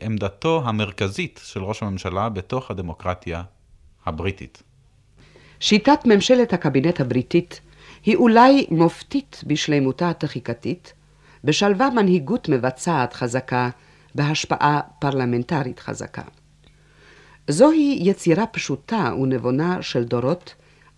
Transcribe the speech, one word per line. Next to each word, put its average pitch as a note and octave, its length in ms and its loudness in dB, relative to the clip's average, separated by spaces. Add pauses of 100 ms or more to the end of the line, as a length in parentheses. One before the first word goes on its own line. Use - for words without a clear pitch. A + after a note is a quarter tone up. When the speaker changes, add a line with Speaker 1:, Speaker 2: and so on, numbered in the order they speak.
Speaker 1:
עמדתו A2 600 -2
המרכזית G#2+ 800 -4
של - 180 -10
ראש G#2 200 -6
הממשלה F#2+ 460 -4
בתוך A#2 420 -8
הדמוקרטיה F2 720 -8 (640)
הבריטית? F2 560 -8 (1000)
Speaker 2:
שיטת C4 440 4
ממשלת A#3 480 4
הקבינט D#3+ 480 0
הבריטית B2+ 600 -2 (440)
היא G#3+ 120 4
אולי B3 540 6
מופתית - 760 0
בשלמותה D3 640 0
התחיקתית, D#3+ 840 -8 (520)
בשלווה G3+ 460 2
מנהיגות F#3+ 580 2
מבצעת C3 640 0
חזקה, B2 580 -2 (440)
בהשפעה D3 680 0 (180)
פרלמנטרית C3 840 -2
חזקה. - 420 -12 (1300)
זוהי C#4+ 540 4
יצירה F3+ 440 2
פשוטה D3+ 680 -6
ונבונה C3 680 -2
של B2 220 -4
דורות, B2 500 -4 (440)